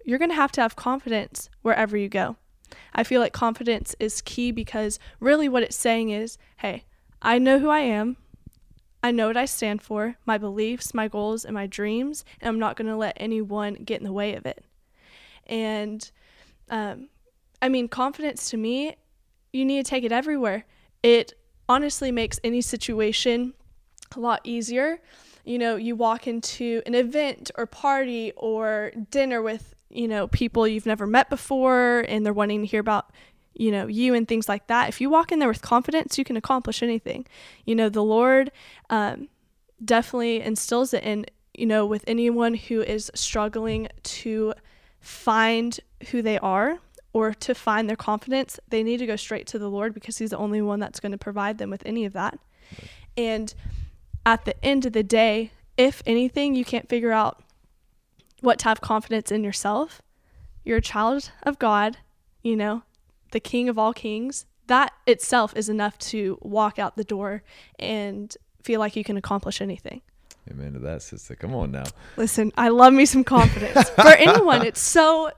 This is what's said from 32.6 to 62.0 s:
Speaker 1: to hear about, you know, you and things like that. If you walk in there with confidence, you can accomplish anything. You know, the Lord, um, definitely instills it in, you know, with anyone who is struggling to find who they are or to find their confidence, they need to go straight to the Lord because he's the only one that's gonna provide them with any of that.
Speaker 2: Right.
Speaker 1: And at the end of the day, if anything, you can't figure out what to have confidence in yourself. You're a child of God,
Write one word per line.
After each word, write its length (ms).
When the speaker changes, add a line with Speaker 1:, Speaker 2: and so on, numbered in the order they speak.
Speaker 1:
to 40
hear 140
about, 320
you 120
know, 160
you 280
and 140
things 200
like 180
that. 220
If 120
you 80
walk 240
in 60
there 100
with 140
confidence, 560
you 60
can 120
accomplish 460
anything. 440
You 100
know, 140
the 160
Lord, 480
um, 380
definitely 600
instills 500
it 100
in, 240
you 100
know, 220
with 200
anyone 480
who 280
is 320
struggling 720
to 500
find 800
who 100
they 180
are 420
or 180
to 220
find 340
their 80
confidence, 720
they 140
need 160
to 80
go 100
straight 300
to 120
the 120
Lord 240
because 240
he's 120
the 60
only 240
one 200
that's 200
gonna 160
provide 400
them 140
with 160
any 180
of 80
that. 260
Speaker 2:
Right. 180
Speaker 1:
And 380
at 180
the 200
end 200
of 80
the 100
day, 500
if 260
anything, 500
you 100
can't 240
figure 240
out 300
what 200
to 40
have 180
confidence 500
in 100
yourself. 600
You're 160
a 40
child 480
of 160
God, 400